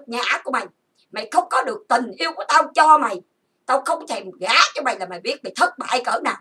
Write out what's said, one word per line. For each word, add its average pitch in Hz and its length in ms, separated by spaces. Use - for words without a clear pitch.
nhã 233 160
của 277 60
mày. 233 160
Mày 214 200
không - 180
có 262 120
được - 260
tình 240 300
yêu 330 140
của - 160
tao 311 140
cho 311 240
mày. 214 220
Tao 269 200
không 330 200
thèm 196 240
gả 190 140
cho - 80
mày 233 160
là 190 80
mày 175 140
biết - 240
mày 190 120
thất 247 220
bại 247 260
cỡ 226 200
nào. 254 160